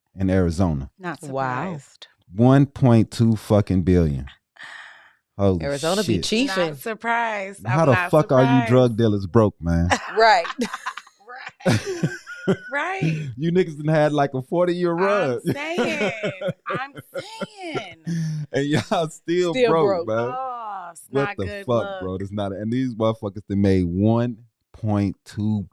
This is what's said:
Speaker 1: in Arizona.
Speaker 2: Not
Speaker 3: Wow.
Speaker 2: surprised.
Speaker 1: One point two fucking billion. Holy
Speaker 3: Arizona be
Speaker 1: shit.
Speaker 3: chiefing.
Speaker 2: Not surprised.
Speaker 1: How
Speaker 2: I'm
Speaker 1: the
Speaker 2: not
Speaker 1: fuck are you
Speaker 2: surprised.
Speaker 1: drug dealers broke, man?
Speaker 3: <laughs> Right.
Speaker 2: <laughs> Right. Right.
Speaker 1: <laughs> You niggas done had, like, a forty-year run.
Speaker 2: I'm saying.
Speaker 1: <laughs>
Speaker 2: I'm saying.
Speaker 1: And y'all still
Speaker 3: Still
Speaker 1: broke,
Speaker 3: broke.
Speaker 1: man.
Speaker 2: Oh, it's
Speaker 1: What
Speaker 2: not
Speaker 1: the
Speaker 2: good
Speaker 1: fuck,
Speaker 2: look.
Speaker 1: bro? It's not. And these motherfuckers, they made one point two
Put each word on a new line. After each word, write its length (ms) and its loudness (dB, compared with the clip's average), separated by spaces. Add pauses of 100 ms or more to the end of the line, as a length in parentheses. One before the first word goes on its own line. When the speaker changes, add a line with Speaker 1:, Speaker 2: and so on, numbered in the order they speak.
(160)
Speaker 1:
in 160 -2
Arizona. 680 0
Speaker 2:
Not 240 -10
Speaker 3:
Wow. 560 -6
Speaker 2:
surprised. 300 -20 (260)
Speaker 1:
One 320 6
point 460 4
two 240 2
fucking 480 2
billion. 420 2 (1120)
Holy 260 2
Speaker 3:
Arizona 400 -2
be 120 0
Speaker 1:
shit. 80 -2
Speaker 3:
chiefing. 460 0
Speaker 2:
Not 100 -10
surprised. 880 -4
Speaker 1:
How 140 2
Speaker 2:
I'm 60 4
Speaker 1:
the 60 6
Speaker 2:
not 160 2
Speaker 1:
fuck 220 4
are 100 6
you 60 6
Speaker 2:
surprised. 220 4
Speaker 1:
drug 280 4
dealers 300 0
broke, 340 4
man? 280 2 (140)
Speaker 3:
<laughs> 140 -12
Right. 340 4
Speaker 2:
<laughs> 60 -16 (1080)
Right. 120 4 (920)
Right. 300 -4 (300)
Speaker 1:
<laughs> 60 -14
You 140 -2
niggas 260 0
done 160 -6
had, 200 4
like, 220 2
a 80 -4
forty-year 500 0
run. 540 0
Speaker 2:
I'm 60 2
saying. 580 -4 (300)
Speaker 1:
<laughs> 260 -8
Speaker 2:
I'm 260 -8 (200)
saying. 840 -10 (560)
Speaker 1:
And 160 -2
y'all 420 -2
still 440 -2
Speaker 3:
Still 180 4
Speaker 1:
broke, 340 2
Speaker 3:
broke. 20 -14
Speaker 1:
man. 240 -2
Speaker 2:
Oh, 600 -10
it's 180 -20
Speaker 1:
What 120 -2
Speaker 2:
not 160 -4
Speaker 1:
the 80 -6
Speaker 2:
good 200 -10
Speaker 1:
fuck, 20 -20
Speaker 2:
look. 340 -2
Speaker 1:
bro? 140 -6
It's 160 -8
not. 200 -4
And 200 -6
these 220 -2
motherfuckers, 560 -4
they 60 -2
made 300 4
one 520 0 (360)
point 420 -2 (100)
two 480 -4